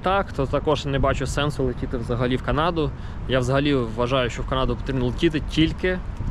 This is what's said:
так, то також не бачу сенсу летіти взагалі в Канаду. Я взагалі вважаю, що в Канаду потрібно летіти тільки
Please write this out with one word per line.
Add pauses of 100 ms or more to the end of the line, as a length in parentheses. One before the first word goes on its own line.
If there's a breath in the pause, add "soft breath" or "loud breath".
так,
то
також
не
бачу
сенсу
летіти
взагалі
в
Канаду. (380 loud breath)
Я
взагалі
вважаю,
що
в
Канаду
потрібно
летіти
тільки (320)